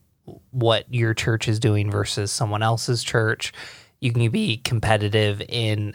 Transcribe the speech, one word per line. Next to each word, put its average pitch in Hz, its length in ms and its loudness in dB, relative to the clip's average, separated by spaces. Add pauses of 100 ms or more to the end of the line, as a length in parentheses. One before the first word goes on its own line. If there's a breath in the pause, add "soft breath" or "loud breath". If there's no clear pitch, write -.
(500)
what 113 420 2
your 117 220 2
church 113 340 0
is 110 120 2
doing 104 300 2
versus 101 420 -2
someone 104 320 -2
else's 117 400 0
church. 110 480 0 (480 loud breath)
You 123 120 0
can 117 180 2
be 185 280 0
competitive 107 880 0
in 107 460 -2